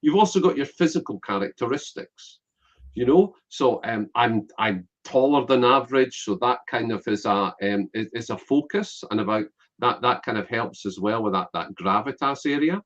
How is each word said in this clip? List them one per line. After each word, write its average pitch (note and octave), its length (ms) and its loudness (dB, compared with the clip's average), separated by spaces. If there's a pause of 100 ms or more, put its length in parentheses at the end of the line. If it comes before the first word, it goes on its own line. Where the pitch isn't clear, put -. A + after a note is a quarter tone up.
You've G3 140 2
also G3+ 240 4
got D#3+ 180 2
your C#3 80 -2
physical D#3+ 540 -2
characteristics, - 1200 -6 (540)
you B2 120 -2
know? E3+ 300 6 (140)
So, B2 340 0
um, G#2+ 320 -4
I'm, A2+ 320 2 (100)
I'm G2+ 300 -2 (160)
taller C3+ 420 2
than B2+ 180 4
average, B2+ 600 2
so G#2 180 -2
that B2 180 0 (100)
kind A2+ 220 -4
of G#2+ 160 -6
is G#2 180 -2
a, G2+ 360 0
um, G2+ 320 -2
is, A2 200 -4
is A#2 160 -8
a A2 80 -4
focus, D3 760 -2
and G#2+ 80 -2
about G#2+ 260 0 (340)
that, A#2 220 0
that B2 220 2
kind A#2 140 -4
of G2 100 -4
helps A#2 380 -6
as F#2+ 140 -8
well G#2+ 240 0
with G#2 100 0
that, F#2 200 -2
that F2 220 -6
gravitas A#2+ 680 -2
area. D3+ 400 0